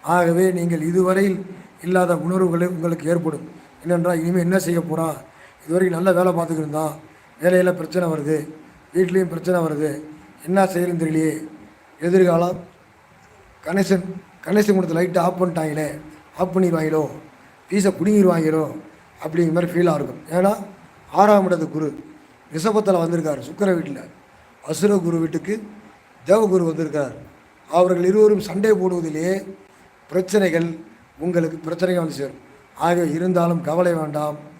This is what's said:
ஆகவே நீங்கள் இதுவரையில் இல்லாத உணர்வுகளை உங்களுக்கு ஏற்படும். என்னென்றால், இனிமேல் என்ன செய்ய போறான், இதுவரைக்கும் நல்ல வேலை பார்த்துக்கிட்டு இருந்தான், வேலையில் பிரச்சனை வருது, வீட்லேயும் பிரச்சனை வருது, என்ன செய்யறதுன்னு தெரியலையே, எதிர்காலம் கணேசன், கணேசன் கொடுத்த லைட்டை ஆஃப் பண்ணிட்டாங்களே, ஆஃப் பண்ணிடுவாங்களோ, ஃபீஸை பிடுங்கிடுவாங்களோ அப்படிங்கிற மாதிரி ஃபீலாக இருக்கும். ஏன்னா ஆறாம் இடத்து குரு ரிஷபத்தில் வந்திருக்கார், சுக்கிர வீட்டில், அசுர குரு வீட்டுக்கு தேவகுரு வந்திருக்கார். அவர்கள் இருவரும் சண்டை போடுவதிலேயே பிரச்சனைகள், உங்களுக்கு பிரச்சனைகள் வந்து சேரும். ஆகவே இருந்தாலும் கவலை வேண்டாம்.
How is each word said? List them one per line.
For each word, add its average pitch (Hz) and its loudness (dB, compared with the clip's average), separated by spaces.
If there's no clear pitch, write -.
ஆகவே 175 4
நீங்கள் 170 -2
இதுவரையில் 185 2
இல்லாத 180 2
உணர்வுகளை 180 0
உங்களுக்கு 165 -4
ஏற்படும். 165 -4
என்னென்றால், 175 0
இனிமேல் 175 0
என்ன 185 2
செய்ய 170 0
போறான், 160 -4
இதுவரைக்கும் 170 0
நல்ல 190 2
வேலை 180 2
பார்த்துக்கிட்டு 160 -2
இருந்தான், 151 -4
வேலையில் 180 4
பிரச்சனை 170 -2
வருது, 151 -2
வீட்லேயும் 185 0
பிரச்சனை 175 -2
வருது, 151 -2
என்ன 185 0
செய்யறதுன்னு 175 -2
தெரியலையே, 156 0
எதிர்காலம் 175 4
கணேசன், 180 0
கணேசன் 202 2
கொடுத்த 165 0
லைட்டை 175 0
ஆஃப் 175 -2
பண்ணிட்டாங்களே, 156 -2
ஆஃப் 180 -2
பண்ணிடுவாங்களோ, 160 0
ஃபீஸை 196 2
பிடுங்கிடுவாங்களோ 170 2
அப்படிங்கிற 165 0
மாதிரி 175 0
ஃபீலாக 170 2
இருக்கும். 135 -8
ஏன்னா 196 2
ஆறாம் 202 6
இடத்து 165 0
குரு 156 -4
ரிஷபத்தில் 196 2
வந்திருக்கார், 156 -2
சுக்கிர 202 -2
வீட்டில், 143 -6
அசுர 170 2
குரு 165 0
வீட்டுக்கு 165 -4
தேவகுரு 190 4
வந்திருக்கார். 147 -4
அவர்கள் 180 4
இருவரும் 208 4
சண்டை 202 0
போடுவதிலேயே 175 -2
பிரச்சனைகள், 185 0
உங்களுக்கு 165 -2
பிரச்சனைகள் 175 -2
வந்து 139 -6
சேரும். 151 -10
ஆகவே 175 2
இருந்தாலும் 175 0
கவலை 175 2
வேண்டாம். 151 -6